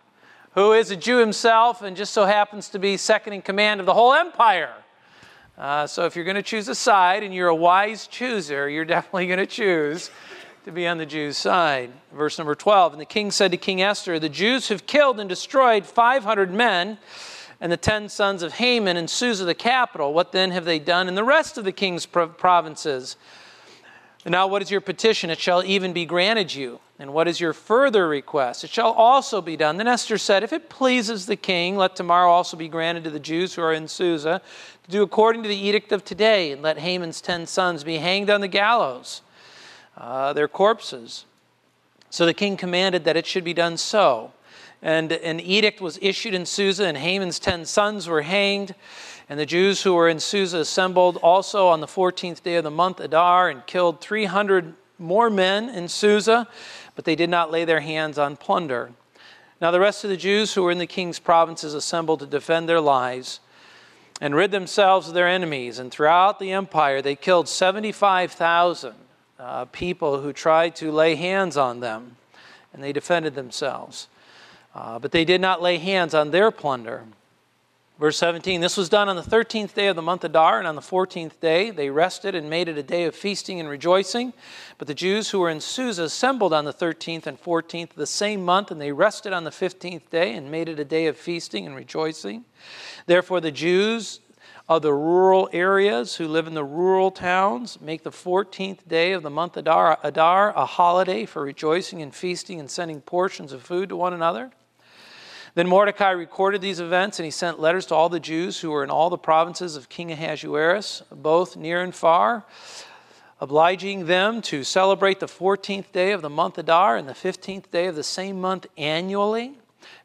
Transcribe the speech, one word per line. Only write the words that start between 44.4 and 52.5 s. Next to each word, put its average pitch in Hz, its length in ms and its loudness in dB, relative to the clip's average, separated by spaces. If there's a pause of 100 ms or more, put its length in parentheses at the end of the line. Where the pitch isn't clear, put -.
And 160 300 0
an 165 300 -4
edict 202 400 0
was 180 200 -10
issued 190 340 -2
in 180 120 -4
Susa, 196 400 0
and 151 100 -2
Haman's 180 440 -4
ten 175 240 -4
sons 208 420 0
were 156 160 0
hanged. 196 540 -2 (520)
And 143 100 -8
the 151 60 -2
Jews 180 380 2
who 185 120 2
were 165 140 6
in 160 120 0
Susa 185 380 -2
assembled 180 580 2
also 185 500 4
on 160 140 4
the 147 80 -8
fourteenth 180 560 -4
day 170 100 -2